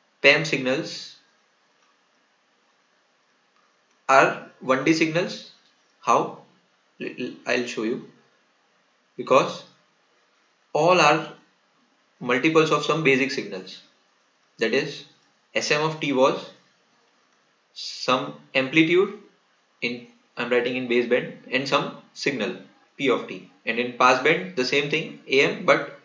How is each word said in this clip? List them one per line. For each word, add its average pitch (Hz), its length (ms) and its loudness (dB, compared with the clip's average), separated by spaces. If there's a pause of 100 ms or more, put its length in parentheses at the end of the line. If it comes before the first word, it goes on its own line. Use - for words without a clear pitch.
(220)
pam 151 240 6
signals 131 720 -4 (3000)
are 143 380 4 (140)
one 131 240 0
D 160 100 4
signals. 160 560 -2 (500)
How? 127 380 0 (1080)
I'll 123 200 -2
show - 160 -6
you. 113 260 -4 (1080)
Because 131 460 0 (1080)
all 170 260 4
are 160 360 2 (840)
multiples 151 520 2
of 147 140 0
some 156 200 -2
basic 135 260 2
signals. 95 520 -10 (720)
That 113 160 -2
is, 147 320 -4 (500)
S 117 160 -4
M 147 120 2
of 156 180 -4
t 147 120 -4
was 135 380 0 (1200)
some - 600 -4 (200)
amplitude 160 640 2 (640)
in, 120 260 -6 (300)
I'm 120 140 -6
writing 123 260 2
in 127 120 -6
baseband, 120 500 0 (120)
and 131 160 -2
some - 300 -2 (160)
signal 104 440 -4 (420)
P 139 100 -2
of 113 200 0
t, 92 220 -14 (140)
and 117 140 -4
in 123 160 -4
passband 131 640 2
the 127 100 0
same 147 240 -2
thing, 156 360 -6
A 135 140 2
M, 175 240 0
but 160 400 0